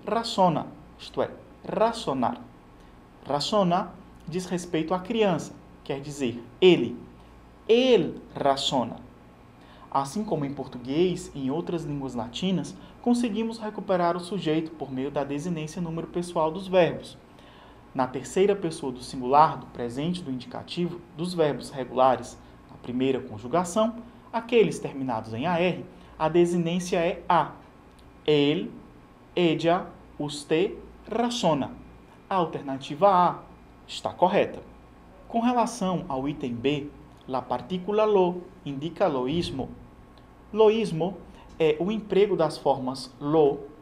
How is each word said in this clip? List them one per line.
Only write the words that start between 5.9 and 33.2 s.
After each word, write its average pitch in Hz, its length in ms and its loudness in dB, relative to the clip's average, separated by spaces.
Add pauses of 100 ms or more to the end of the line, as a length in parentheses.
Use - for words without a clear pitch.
dizer, 139 420 -4 (160)
ele. 175 380 6 (720)
Ele 226 520 4 (120)
razona. 139 600 0 (960)
Assim 139 320 -2
como 156 220 -2
em 139 80 -4
português 143 840 -2
e 135 120 -4
em 127 40 -2
outras 170 320 -4
línguas 139 320 -6
latinas, 165 580 -4 (280)
conseguimos 226 580 0
recuperar 180 560 0
o 180 60 -6
sujeito 160 500 -2
por 135 180 -10
meio 135 220 -4
da 143 140 -2
desinência 156 560 -6
número 165 260 -6
pessoal 175 420 -2
dos 190 160 -6
verbos. 175 520 2 (760)
Na 127 140 0
terceira 185 480 0
pessoa 156 380 -6
do 123 80 -14
singular, 143 560 4
do - 80 -14
presente, 143 580 -6
do 135 80 -8
indicativo, 127 720 -6 (160)
dos 180 160 -4
verbos 147 360 0
regulares, 123 720 2 (320)
na - 60 -20
primeira 127 420 0
conjugação, 170 760 -2 (360)
aqueles 226 480 2
terminados 127 540 -6
em 120 120 -4
A 175 140 2
R, 165 240 0 (340)
a 156 120 2
desinência 175 680 2
é 175 280 0
a. 160 240 4 (760)
Él, 151 440 4 (640)
ella, 170 560 2 (260)
usted 160 600 -2 (280)
razona. 196 640 0 (580)
A 190 60 -2
alternativa 151 760 0
A 180 300 4 (460)